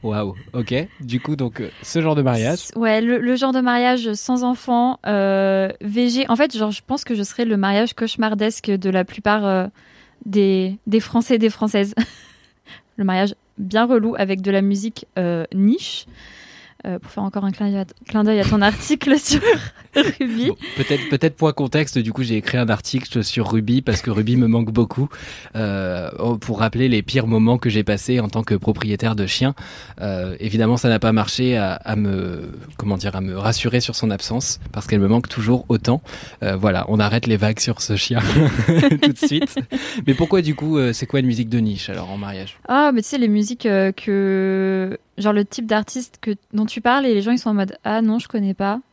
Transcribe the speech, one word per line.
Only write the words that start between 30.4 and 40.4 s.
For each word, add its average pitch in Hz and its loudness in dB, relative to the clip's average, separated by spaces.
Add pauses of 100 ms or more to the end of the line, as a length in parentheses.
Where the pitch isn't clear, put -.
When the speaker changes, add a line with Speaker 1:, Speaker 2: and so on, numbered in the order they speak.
Speaker 1:
ça 127 0
n'a 113 4
pas 113 2
marché 120 2
à, 95 0
à - -6
me, 95 -2 (260)
comment 101 -2
dire, 92 -6
à 95 -4
me 95 -6
rassurer 113 0
sur 120 -6
son 110 0
absence - -4 (120)
parce 104 -8
qu'elle 107 2
me 98 4
manque 117 2
toujours 120 0
autant. 120 2 (400)
Euh, 98 -2
voilà, 95 2
on 107 2
arrête 107 2
les 110 2
vagues 107 0
sur - -4
ce 107 -2
chien 117 -2
<laughs> 147 4
tout 294 4
de - -4 (100)
suite. 208 0 (500)
Mais 135 4
pourquoi 170 2